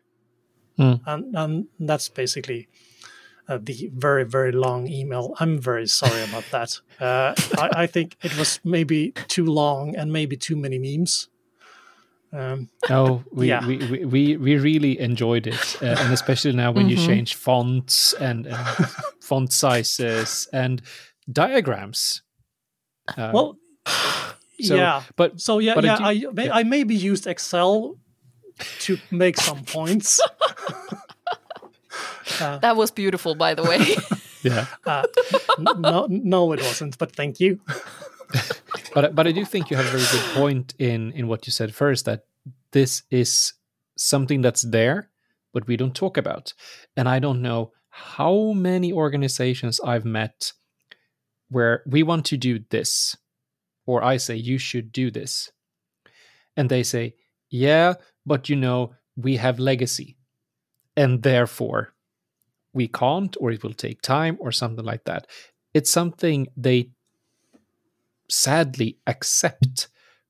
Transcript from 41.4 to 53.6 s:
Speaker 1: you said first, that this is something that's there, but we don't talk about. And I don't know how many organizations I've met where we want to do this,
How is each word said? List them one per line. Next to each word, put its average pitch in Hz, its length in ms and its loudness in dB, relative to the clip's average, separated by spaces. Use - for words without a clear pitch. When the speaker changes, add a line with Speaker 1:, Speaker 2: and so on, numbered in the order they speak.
Speaker 1:
you 117 40 -4
said 110 240 -4
first, 139 300 0
that 113 200 -4
this 135 400 2
is - 420 2
something 139 440 0
that's 123 220 2
there, 117 460 2
but 113 140 -4
we 120 100 0
don't 127 180 -2
talk 190 220 -4
about. - 360 -4
And 123 100 2
I 131 120 2
don't 127 220 0
know 117 300 -2
how 202 640 0
many 180 380 0
organizations 135 880 0
I've 120 260 -2
met 110 460 -4
where 117 360 2
we 147 180 2
want 160 220 0
to 143 120 -2
do 123 220 0
this, - 460 -2